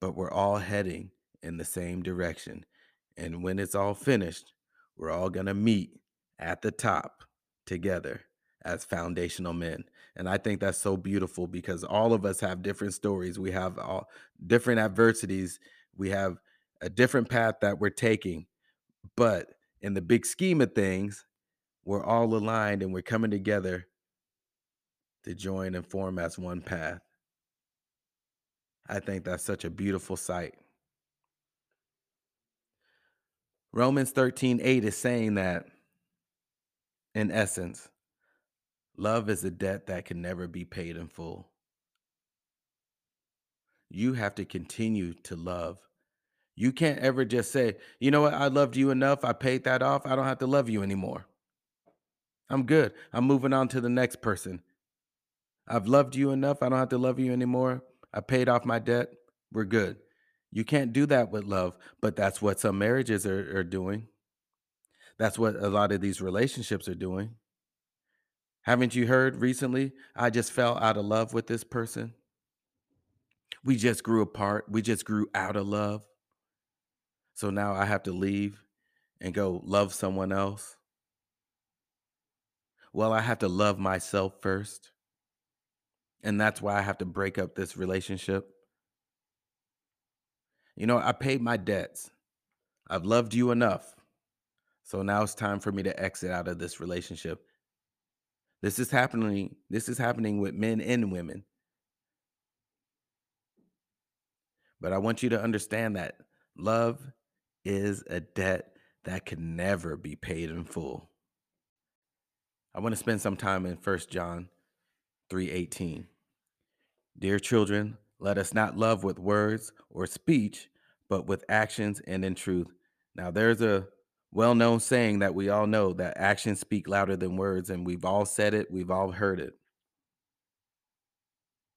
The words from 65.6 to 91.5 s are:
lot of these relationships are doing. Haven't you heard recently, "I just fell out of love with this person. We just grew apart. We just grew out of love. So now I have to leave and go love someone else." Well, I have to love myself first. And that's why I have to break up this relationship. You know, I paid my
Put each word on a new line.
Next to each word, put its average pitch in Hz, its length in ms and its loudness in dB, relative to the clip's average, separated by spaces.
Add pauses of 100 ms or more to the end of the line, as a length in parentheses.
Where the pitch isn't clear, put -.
lot 101 220 4
of 98 100 0
these 98 200 -2
relationships 104 640 -2
are 90 80 -6
doing. 92 360 -6 (1300)
Haven't 123 340 2
you 120 120 2
heard 131 340 4
recently, 131 520 0 (220)
"I 120 140 2
just 113 220 0
fell 120 260 2
out 110 200 2
of 101 80 -4
love 110 280 0
with 117 140 -2
this 117 160 -4
person. 113 500 -6 (1500)
We 131 120 4
just 113 280 2
grew 113 180 4
apart. 104 480 -2
We 110 120 0
just 107 240 -2
grew 104 280 0
out 98 220 -2
of 98 120 -2
love. 104 360 -2 (1300)
So 104 160 -4
now 101 240 0
I 98 120 2
have 101 180 0
to 98 80 -6
leave 101 520 -2 (560)
and 92 140 -6
go 92 300 0
love 98 300 2
someone 95 380 -2
else." 98 460 -4 (2250)
Well, 110 200 2
I 110 80 4
have 113 180 0
to 104 80 2
love 98 300 4
myself 95 640 -2
first. 98 500 -4 (1300)
And 104 180 0
that's 107 200 2
why 101 140 0
I 101 60 2
have 98 180 -2
to 95 60 -4
break 98 320 -2
up 92 160 -2
this - 240 -6
relationship. 95 720 -2 (2250)
You 104 120 -2
know, 120 100 6
I 113 140 2
paid 135 280 0
my 117 160 0